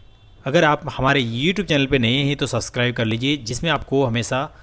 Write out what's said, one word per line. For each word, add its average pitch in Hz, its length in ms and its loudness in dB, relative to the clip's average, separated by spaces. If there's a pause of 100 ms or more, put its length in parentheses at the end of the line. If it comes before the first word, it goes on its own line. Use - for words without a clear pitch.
(460)
अगर 135 180 4
आप 147 180 4 (160)
हमारे 135 240 2
YouTube 143 460 -2
चैनल 143 180 2
पे 135 140 2
नए 120 180 2
हैं 143 180 0
तो 139 120 -2
सब्सक्राइब 123 480 -2
कर 117 100 -2
लीजिए, 123 320 0
जिसमें 123 340 -6
आपको 139 340 0
हमेशा 120 360 0 (220)